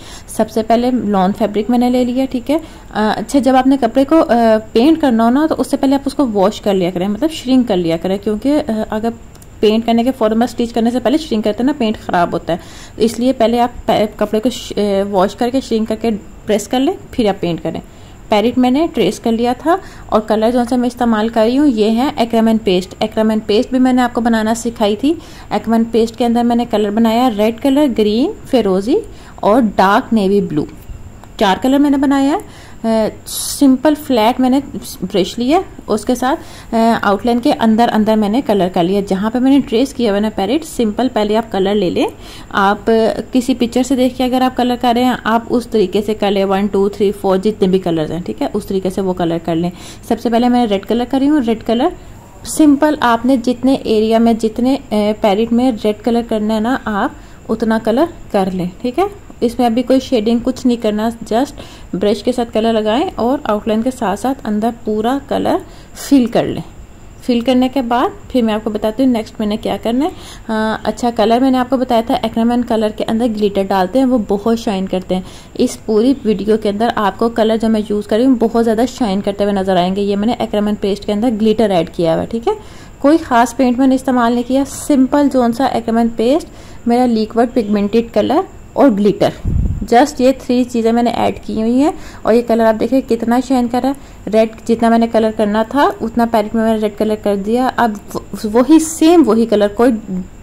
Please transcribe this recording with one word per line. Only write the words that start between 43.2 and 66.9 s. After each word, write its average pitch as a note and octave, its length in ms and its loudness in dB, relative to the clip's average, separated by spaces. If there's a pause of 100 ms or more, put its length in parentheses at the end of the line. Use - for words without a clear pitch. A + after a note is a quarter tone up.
किसी B3+ 200 0
picture B3+ 300 0
से C4+ 120 -2
देख B3 200 0
के C4 80 -2
अगर B3+ 200 0
आप B3+ 120 0
color B3 200 0
कर A#3+ 200 0
रहे B3 80 2
हैं, B3+ 220 0
आप A3+ 260 0
उस A#3 200 -2
तरीके G3+ 300 0
से G#3+ 120 -4
कर G#3 180 0
लें, G3 140 0
One, G3 220 0
two, G3 220 0
three, G3 220 0
four, F#3+ 260 0
जितने G#3 300 0
भी F#3 120 2
colors E3 320 -2
हैं, E3 120 -6
ठीक - 180 -10
है, C#4+ 60 -2
उस G3+ 200 -6
तरीके F#3+ 220 -2
से F#3 120 -2
वो F#3 120 -2
color E3+ 240 -2
कर E3 180 -4
लें। F3 160 -2 (380)
सबसे A3+ 200 -2
पहले A#3 200 2
मैं B3 180 2
रेड G3 180 -2
color A#3+ 200 -2
कर C4+ 140 -2
रही C#4 80 2
हूँ। D4+ 140 4
Red A3+ 220 -2
color B3+ 300 0 (520)
simple D4 560 4
आपने A#3+ 360 2
जितने B3 380 0
area A3 440 0
में, A#3 180 4
जितने, A#3 380 0
अ, - 60 -6 (120)
पैरेट G#3+ 600 0
में B3+ 180 2
red G#3+ 300 -2
color A#3 200 0
करना A3 320 -2
है A3 60 0
ना, A#3 280 -2
आप G#3+ 240 -2 (380)
उतना A3+ 300 0
color A#3 300 2 (240)
कर F#3+ 180 0
लें, F3+ 200 -4 (100)
ठीक B3+ 180 -2
है। G4+ 260 -4 (180)
इसमें A#3+ 220 0
अभी A#3+ 180 2
कोई C4+ 160 2
shading A#3 420 0
कुछ B3+ 240 -4
नहीं A#3+ 120 2
करना, G#3+ 340 -2
just A3+ 420 -2 (420)
brush G#3 260 0
के C4 100 0
साथ B3 140 -4
color A3+ 280 0
लगाएं A3+ 380 0
और C4+ 380 -2
outline G#3+ 320 -2
के B3+ 100 -2
साथ G#3 260 -4
साथ C4 180 -4 (100)
अंदर A3 260 -2
पूरा A3+ 580 -2
color G3+ 320 -2 (480)
fill C4 180 6
कर D3 180 0
लें। C3+ 180 -6 (580)